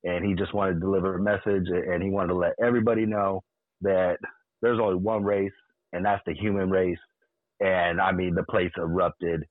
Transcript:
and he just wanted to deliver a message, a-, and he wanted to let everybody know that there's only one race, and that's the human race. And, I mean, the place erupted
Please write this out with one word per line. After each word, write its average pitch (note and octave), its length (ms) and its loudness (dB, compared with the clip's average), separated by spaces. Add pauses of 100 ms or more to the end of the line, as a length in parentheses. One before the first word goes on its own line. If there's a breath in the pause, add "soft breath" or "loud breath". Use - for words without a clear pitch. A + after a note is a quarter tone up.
and F2 220 -4
he G2+ 80 2
just F2+ 220 -2
wanted F#2+ 200 0
to E2 40 -2
deliver F#2+ 360 0
a F2+ 60 -2
message, G2+ 480 0
a-, F2+ 240 -2
and F2 80 0
he G2 80 -2
wanted F#2+ 200 0
to F2+ 100 0
let F2 200 0
everybody A2+ 460 2
know G2 380 -2 (380)
that F#2 360 2 (460)
there's A#2 160 2
only G2+ 160 2
one G2+ 280 0
race, G2+ 280 0 (420)
and F2+ 100 -4
that's G2+ 220 0
the E2+ 80 -4
human F#2+ 380 0
race. F#2 260 2 (640)
And, F2+ 420 2
I F#2+ 120 2
mean, F2+ 200 0
the E2+ 100 0
place F2+ 340 0
erupted E2+ 720 -2